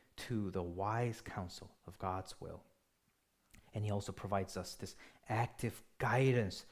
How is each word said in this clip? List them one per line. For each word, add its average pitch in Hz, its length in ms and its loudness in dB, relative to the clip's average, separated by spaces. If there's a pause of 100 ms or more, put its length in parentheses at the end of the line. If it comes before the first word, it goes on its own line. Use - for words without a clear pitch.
(160)
to 107 340 -2
the 92 120 0
wise 107 600 0
counsel - 480 -8 (160)
of - 120 -14
God's 92 420 -4
will. 82 220 -10 (1120)
And 104 100 0
he 104 60 2
also 101 220 0
provides 98 440 0
us 92 180 -4
this - 220 -10 (320)
active 113 540 0 (160)
guidance 123 720 4